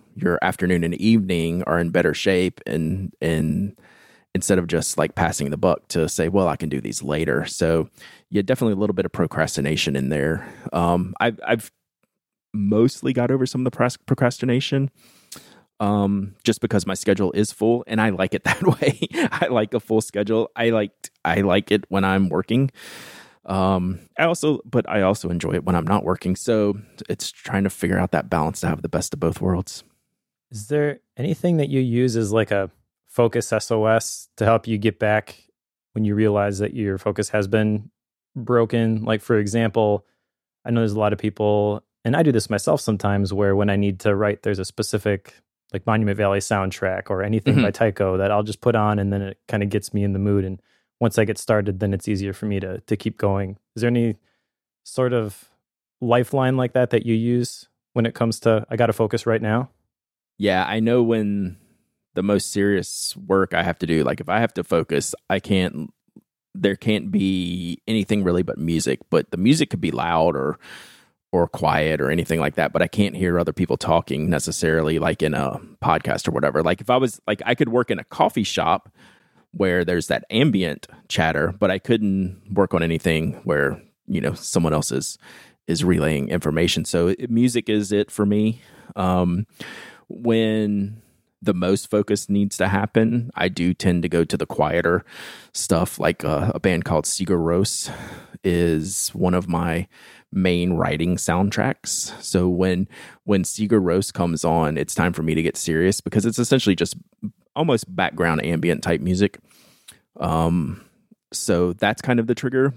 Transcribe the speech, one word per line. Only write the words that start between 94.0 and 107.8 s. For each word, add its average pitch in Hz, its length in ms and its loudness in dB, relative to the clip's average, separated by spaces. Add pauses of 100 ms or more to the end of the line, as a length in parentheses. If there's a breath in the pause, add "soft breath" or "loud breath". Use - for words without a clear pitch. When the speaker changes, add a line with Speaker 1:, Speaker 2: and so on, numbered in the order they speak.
Speaker 1:
to 87 60 -2
go 85 140 2
to 80 140 -4
the - 80 -4
quieter 85 580 0 (500 loud breath)
stuff, - 460 -2
like, - 240 0
uh, 80 320 0
a - 40 -6
band 87 260 2
called 78 200 0
Sigur 92 320 -2
Rós 85 540 0 (520 loud breath)
is 87 640 0
one 90 240 0
of 87 140 -2
my 85 400 -2 (440 loud breath)
main 90 420 2
writing 85 440 0
soundtracks. - 1080 -2
So 90 240 0
when, 92 400 0 (380 loud breath)
when 98 180 2
Sigur 107 380 2
Rós 90 320 0
comes 85 320 -2
on, 80 320 2
it's - 180 -4
time 82 180 2
for 80 100 -6
me 80 120 0
to 82 80 2
get 80 140 -2
serious 85 440 2
because 101 240 0
it's 117 140 -2
essentially 120 360 4
just 85 200 -4 (600)
almost 135 380 0